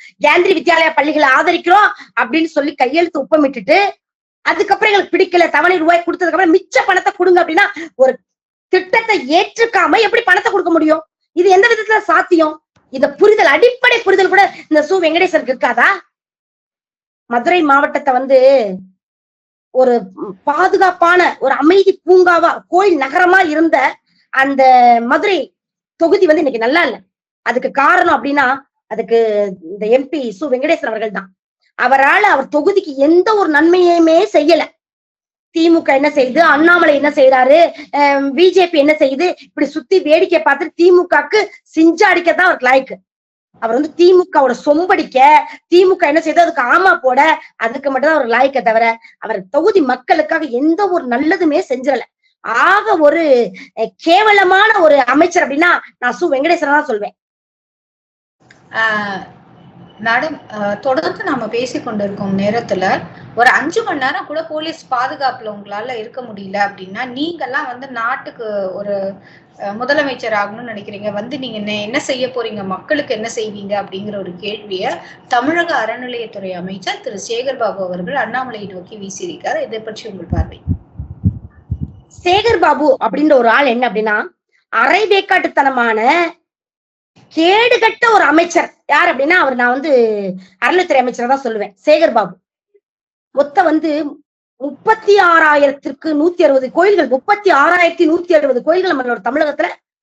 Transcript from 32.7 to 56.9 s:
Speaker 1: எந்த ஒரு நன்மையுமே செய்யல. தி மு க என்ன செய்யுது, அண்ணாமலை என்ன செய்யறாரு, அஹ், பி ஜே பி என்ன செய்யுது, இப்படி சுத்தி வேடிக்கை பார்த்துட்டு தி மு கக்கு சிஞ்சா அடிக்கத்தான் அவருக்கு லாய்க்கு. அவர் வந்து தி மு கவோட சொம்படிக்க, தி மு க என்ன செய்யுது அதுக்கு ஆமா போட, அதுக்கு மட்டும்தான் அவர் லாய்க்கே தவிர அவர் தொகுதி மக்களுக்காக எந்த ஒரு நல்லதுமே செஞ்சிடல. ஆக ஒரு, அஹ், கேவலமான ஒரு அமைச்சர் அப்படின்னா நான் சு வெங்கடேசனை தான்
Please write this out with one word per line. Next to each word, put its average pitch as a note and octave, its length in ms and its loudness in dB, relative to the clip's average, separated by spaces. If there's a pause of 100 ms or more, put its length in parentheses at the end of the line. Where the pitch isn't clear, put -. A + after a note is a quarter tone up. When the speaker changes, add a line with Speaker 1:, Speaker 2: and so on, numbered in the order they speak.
Speaker 1:
எந்த E4+ 380 4
ஒரு F#4+ 160 0
நன்மையுமே E4+ 680 4 (140)
செய்யல. D4+ 300 2 (920)
தி E4 140 0
மு E4 140 4
க D#4+ 120 -2
என்ன C#4+ 140 2
செய்யுது, C4+ 380 0
அண்ணாமலை D#4+ 480 4
என்ன C#4+ 160 0
செய்யறாரு, C4 480 4 (340)
அஹ், C#4 380 0
பி D#4+ 200 2
ஜே F#4 160 4
பி E4+ 120 -2
என்ன D4 200 2
செய்யுது, C#4 280 0 (140)
இப்படி - 260 -6
சுத்தி D#4 340 -2
வேடிக்கை D#4+ 400 0
பார்த்துட்டு D#4 380 -2
தி E4+ 120 4
மு F4+ 160 4
கக்கு D4 340 0 (300)
சிஞ்சா E4 380 2
அடிக்கத்தான் F4 400 2
அவருக்கு B3 200 0
லாய்க்கு. C4 280 0 (640)
அவர் A3+ 140 -2
வந்து D4+ 180 -2
தி F4 180 4
மு F4+ 160 6
கவோட C4+ 300 2
சொம்படிக்க, D4 600 0 (500)
தி F4 160 4
மு F#4+ 120 4
க F4 100 0
என்ன D4+ 140 2
செய்யுது D#4 240 2
அதுக்கு C#4+ 240 -2
ஆமா F4 320 4
போட, - 200 2 (360)
அதுக்கு C#4 340 -6
மட்டும்தான் C#4+ 280 0
அவர் A#3 140 -2
லாய்க்கே C4 300 2
தவிர A3+ 240 2 (320)
அவர் G3+ 320 -8
தொகுதி F4 320 2
மக்களுக்காக D#4 680 -2
எந்த D#4 360 0
ஒரு E4 180 -2
நல்லதுமே D4+ 560 0
செஞ்சிடல. B3+ 400 -4 (600)
ஆக G4+ 360 0
ஒரு, D#4 240 4 (540)
அஹ், A3 220 -6
கேவலமான G4 720 4 (100)
ஒரு D4 260 4
அமைச்சர் D#4+ 380 2
அப்படின்னா D4+ 280 0 (260)
நான் B3 200 -6
சு F4 120 -2
வெங்கடேசனை D4 420 0
தான் D4 180 0